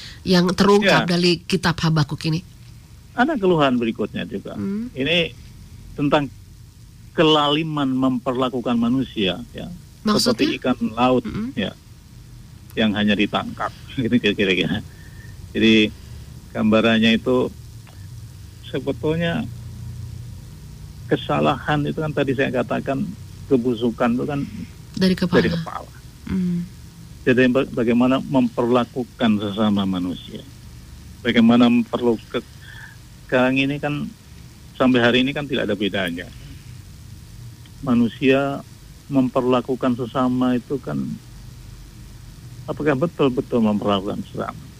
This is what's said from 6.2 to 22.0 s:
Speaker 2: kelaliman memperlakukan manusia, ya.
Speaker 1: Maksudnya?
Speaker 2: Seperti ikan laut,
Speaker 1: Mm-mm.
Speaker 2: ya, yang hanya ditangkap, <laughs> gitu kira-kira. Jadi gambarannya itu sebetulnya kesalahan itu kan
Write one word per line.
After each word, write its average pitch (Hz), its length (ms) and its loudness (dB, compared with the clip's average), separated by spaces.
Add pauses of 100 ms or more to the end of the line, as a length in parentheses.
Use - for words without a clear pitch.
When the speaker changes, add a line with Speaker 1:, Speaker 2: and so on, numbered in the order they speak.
Speaker 2:
kelaliman 151 720 2
memperlakukan 127 880 0
manusia, 117 640 0 (160)
ya. - 160 -12 (320)
Speaker 1:
Maksudnya? 214 320 2
Speaker 2:
Seperti - 100 0 (140)
ikan 127 200 -2 (140)
laut, 123 300 4
Speaker 1:
Mm-mm. 226 320 -6
Speaker 2:
ya, 98 160 -4 (1040)
yang 110 180 2
hanya 104 220 2
ditangkap, 101 560 -2 (160)
<laughs> - 80 -16
gitu 120 240 2 (160)
kira-kira. 92 480 0 (720)
Jadi 110 400 4 (560)
gambarannya 113 680 4
itu 127 380 0 (1120)
sebetulnya 156 800 -2 (1600)
kesalahan 151 760 0
itu 147 140 -2
kan 156 140 -4